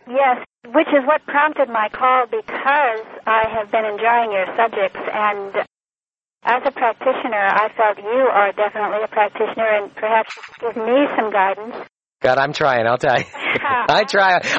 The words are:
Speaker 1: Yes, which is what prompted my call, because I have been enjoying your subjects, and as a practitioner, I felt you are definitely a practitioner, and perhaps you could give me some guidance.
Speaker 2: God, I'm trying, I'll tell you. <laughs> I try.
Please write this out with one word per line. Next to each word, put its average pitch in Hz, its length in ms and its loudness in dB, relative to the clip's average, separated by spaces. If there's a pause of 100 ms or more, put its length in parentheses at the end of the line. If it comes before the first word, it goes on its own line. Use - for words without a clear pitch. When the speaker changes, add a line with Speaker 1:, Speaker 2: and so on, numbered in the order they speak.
Speaker 1:
Yes, 247 360 0 (300)
which 311 140 2
is 285 180 2
what 294 200 0
prompted 294 420 0
my 220 240 -2
call, 254 380 2
because 233 760 -2 (200)
I 220 260 2
have 214 180 -6
been 220 140 0
enjoying 220 480 0
your 190 140 0 (100)
subjects, 220 420 0 (140)
and 202 420 -4 (880)
as 247 220 0
a 269 60 2
practitioner, 240 720 -2
I 208 300 2
felt 214 220 2
you 233 340 0
are 202 200 4
definitely 208 520 -2
a 208 40 -8
practitioner, 214 600 -2
and 208 260 -2
perhaps 220 420 0
you - 60 -20 (160)
could 226 160 -6
give 226 100 -6
me 262 220 2 (100)
some 220 160 -2
guidance. 202 440 -2 (440)
Speaker 2:
God, 127 180 2
I'm 139 140 0
trying, 127 340 2
I'll 123 120 2
tell 135 200 2
you. - 120 -4
<laughs> - 40 -20 (280)
I 247 400 2
try. 190 380 4 (180)